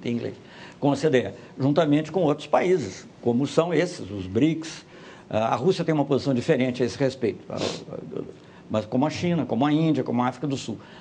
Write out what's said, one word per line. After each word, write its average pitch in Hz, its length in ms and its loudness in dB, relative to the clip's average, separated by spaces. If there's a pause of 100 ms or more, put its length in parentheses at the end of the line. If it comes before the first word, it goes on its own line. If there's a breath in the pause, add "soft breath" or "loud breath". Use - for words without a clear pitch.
em 117 60 -2
inglês, 113 220 -4 (460 loud breath)
com 143 100 2
a 139 40 4
O - 20 0
C 160 120 0
D 131 120 4
E, - 120 2 (280 loud breath)
juntamente 147 520 4
com 185 120 0
outros 147 240 0
países, 175 580 0 (160)
como 120 240 2
são 165 260 2
esses, 160 380 -2
os 98 160 -6
brics. 127 580 0 (460 loud breath)
Ah, 110 200 0
a 131 60 0
Rússia 160 300 0
tem 160 80 2
uma 147 100 2
posição 139 300 0
diferente 127 480 0
a 120 60 2
esse 113 100 -8
respeito, 123 500 -2
ah, - 100 -8 (1120 loud breath)
mas 107 180 -2
como 127 200 2
a 156 60 2
China, 170 340 0
como 117 220 0
a 151 40 2
Índia, 151 320 4
como 120 200 0
a 127 60 0
África 147 180 -4
do 135 100 -2
Sul. - 220 -8 (220 loud breath)